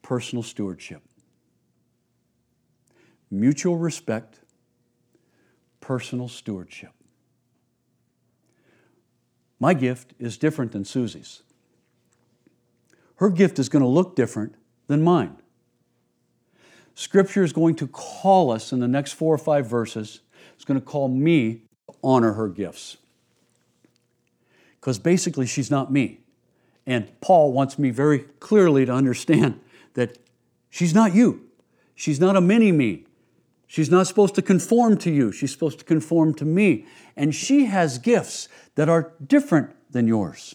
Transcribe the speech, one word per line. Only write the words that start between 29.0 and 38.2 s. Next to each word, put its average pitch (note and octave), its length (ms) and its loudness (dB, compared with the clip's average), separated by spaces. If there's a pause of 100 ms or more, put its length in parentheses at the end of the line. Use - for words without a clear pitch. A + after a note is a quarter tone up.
that B2 240 -4 (500)
she's F3 240 -2
not G3+ 220 4
you. A3+ 340 2 (460)
She's C#3+ 240 -4
not F#3+ 160 4
a F#3 60 6
mini-me. F3 640 2 (580)
She's D#3 240 -4
not F3+ 160 4
supposed G3+ 300 2
to F#3 80 0
conform A3 560 2
to E3+ 100 -4
you. C3+ 220 0
She's C3 200 -8
supposed - 280 -6
to - 60 -20
conform D#3+ 500 0
to C#3+ 100 -8
me. E3 400 0 (300)
And D3 180 -2
she C4+ 320 0
has E3+ 320 0
gifts - 500 -2 (280)